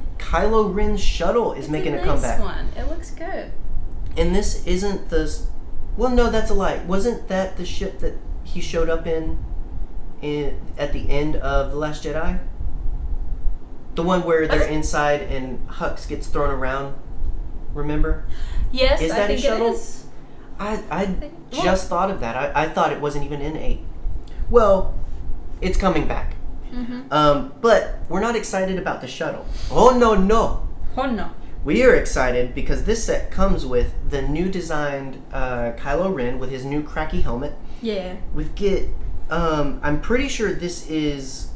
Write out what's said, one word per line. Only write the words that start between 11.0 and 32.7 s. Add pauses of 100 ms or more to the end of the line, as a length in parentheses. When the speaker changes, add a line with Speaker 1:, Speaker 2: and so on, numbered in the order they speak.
Speaker 1:
end
of
The
Last
Jedi? (1600)
The
one
where
they're
Speaker 2:
Was
it?
Speaker 1:
inside
and
Hux
gets
thrown
around. (800)
Remember? (460)
Speaker 2:
Yes,
Speaker 1:
Is
Speaker 2:
I
Speaker 1:
that
Speaker 2:
think
Speaker 1:
his
shuttle?
Speaker 2:
it
is. (640)
Speaker 1:
I, (160)
I
Speaker 2:
I
think, (180)
Speaker 1:
just
Speaker 2:
well,
Speaker 1:
thought
of
that.
I,
I
thought
it
wasn't
even
in
eight. (720)
Well, (680)
it's
coming
back. (360)
Speaker 2:
Mm-hmm.
Speaker 1:
Um,
but (160)
we're
not
excited
about
the
shuttle. (240)
Oh,
no,
no. (300)
Speaker 2:
Oh,
no. (340)
Speaker 1:
We
are
excited
because